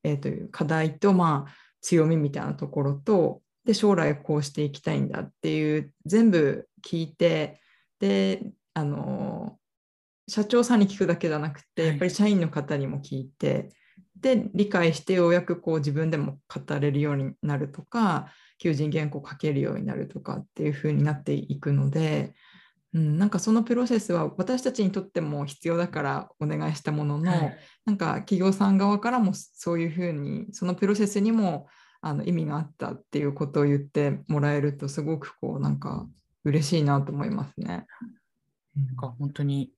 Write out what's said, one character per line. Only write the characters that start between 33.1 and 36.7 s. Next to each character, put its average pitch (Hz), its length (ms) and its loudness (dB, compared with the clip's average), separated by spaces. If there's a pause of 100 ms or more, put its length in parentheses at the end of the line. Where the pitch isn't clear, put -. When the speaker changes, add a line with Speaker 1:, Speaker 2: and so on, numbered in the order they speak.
Speaker 1:
て 143 80 -2
い 147 60 0
う 143 80 0
こ 143 160 -4
と 147 140 2
を - 20 6
言 143 120 4
っ - 40 2
て 143 480 -2
も 151 100 0
ら 147 160 2
え 147 60 0
る 143 160 0
と、 143 120 -8
す 147 140 -6
ご 156 160 -4
く - 220 -14
こ - 180 -6
う、 - 20 -6
な 139 100 0
ん 143 100 -2
か - 260 -8 (380)
嬉 143 220 2
し 170 120 2